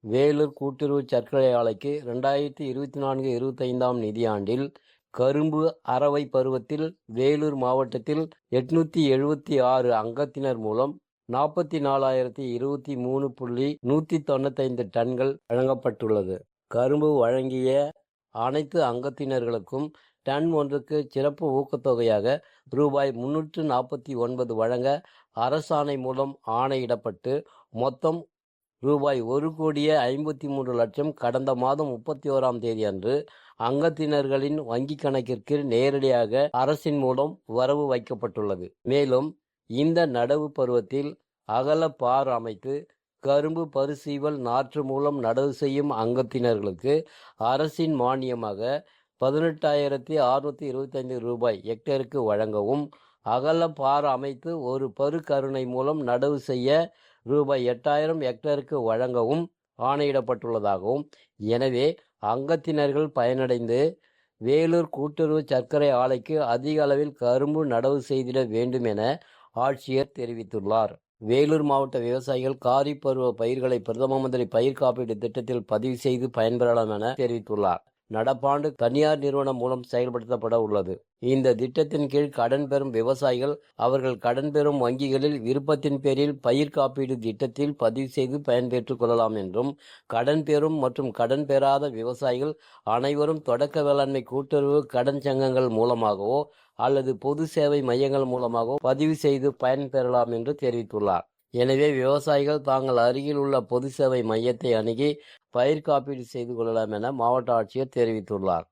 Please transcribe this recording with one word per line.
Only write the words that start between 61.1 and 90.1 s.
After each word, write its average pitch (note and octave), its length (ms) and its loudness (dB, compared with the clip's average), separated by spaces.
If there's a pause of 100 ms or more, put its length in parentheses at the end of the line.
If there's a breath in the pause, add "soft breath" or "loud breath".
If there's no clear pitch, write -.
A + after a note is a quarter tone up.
எனவே B2 460 0 (400 soft breath)
அங்கத்தினர்கள் D3 800 0
பயனடைந்து B2 720 0 (640)
வேலூர் D#3+ 480 2
கூட்டுறவு D3+ 580 -2
சர்க்கரை C#3+ 460 2
ஆலைக்கு B2+ 500 0
அதிக C3+ 400 0
அளவில் C#3+ 300 2
கரும்பு C#3+ 540 0
நடவு C3 340 2
செய்திட C3 480 -2
வேண்டும் A#2+ 360 0
என G#2+ 180 0 (540 soft breath)
ஆட்சியர் C3 580 -2
தெரிவித்துள்ளார். A2 800 -2 (260)
வேலூர் D3 440 4
மாவட்ட C3+ 360 0
விவசாயிகள் B2+ 600 -2
காரிப் C#3 420 0
பருவ C3 320 0
பயிர்களை B2 480 0
பிரதம C3 400 0
மந்திரி B2+ 260 0
பயிர் B2 260 2
காப்பீடு B2 460 -2
திட்டத்தில் A#2 460 -4
பதிவு A#2+ 320 -2
செய்து B2+ 320 -2
பயன்பெறலாம் A#2 640 2
என A2+ 240 -2
தெரிவித்துள்ளார். G#2+ 640 -2 (280)
நடப்பாண்டு C3+ 640 0
தனியார் C#3+ 440 2
நிறுவனம் C3+ 380 0
மூலம் B2+ 260 -2
செயல்படுத்தப்பட A#2+ 720 -2
உள்ளது. G#2 400 0 (240)
இந்த C3 360 4
திட்டத்தின் C#3+ 540 -2
கீழ் C#3+ 200 2
கடன் C3+ 400 0
பெறும் C#3 220 0
விவசாயிகள் B2+ 640 0 (200 soft breath)
அவர்கள் B2+ 440 0
கடன் C3 320 0
பெறும் D3 280 2
வங்கிகளில் C3+ 640 0
விருப்பத்தின் C#3 600 0
பேரில் C#3 400 0
பயிர் C#3 300 2
காப்பீடு C3+ 480 -2
திட்டத்தில் B2 580 -4
பதிவு B2 320 0
செய்து C3 320 -2
பயன்பெற்றுக் B2 580 0
கொள்ளலாம் A#2 360 2
என்றும், G#2 360 -2 (360 loud breath)
கடன் C3+ 360 0